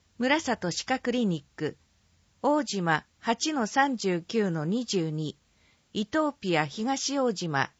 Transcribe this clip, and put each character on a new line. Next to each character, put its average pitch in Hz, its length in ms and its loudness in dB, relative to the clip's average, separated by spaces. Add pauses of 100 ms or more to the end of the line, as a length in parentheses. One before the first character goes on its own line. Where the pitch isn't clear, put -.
(200)
村 269 200 4
里 208 320 -2
歯 - 140 -6
科 254 140 0
ク 247 140 -2
リ 247 120 2
ニ 170 160 0
ッ - 160 -20
ク、 151 200 -4 (680)
大 294 200 4
島 175 420 0 (120)
八 233 360 -2
の 269 120 0
三 269 320 2
十 180 240 0
九 202 300 0
の 160 140 -2
二 220 200 0
十 165 240 0
二、 156 260 -4 (580)
イ 208 120 -2
ト 311 240 0
ー - 40 -4
ピ 175 260 0
ア 156 60 2
東 262 520 -4
大 254 140 2
島 156 480 -2